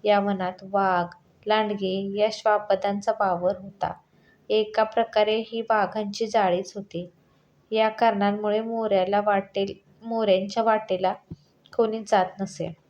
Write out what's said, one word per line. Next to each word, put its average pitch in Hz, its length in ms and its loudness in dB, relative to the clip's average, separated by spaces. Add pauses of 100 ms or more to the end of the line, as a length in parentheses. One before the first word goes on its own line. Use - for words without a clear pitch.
या 208 160 4
वनात 185 340 -2 (100)
वाघ, 190 520 0 (320)
लांडगे 202 680 -2
या 214 140 2
श्वापदांचा 202 800 0
वावर 190 500 0
होता. - 320 -6 (560)
एका 214 340 0
प्रकारे 220 640 0
ही 226 140 -6
वाघांची 214 640 -2
जाळीच 190 480 0
होती. 180 340 -10 (640)
या 220 180 2
कारणांमुळे 208 720 0
मोऱ्याला 208 600 0
वाटेल-, 196 880 -4
मोऱ्यांच्या 208 560 0
वाटेला 208 500 0 (640)
कोणी 220 300 0
जात 190 180 4 (160)
नसे. 165 320 -8 (160)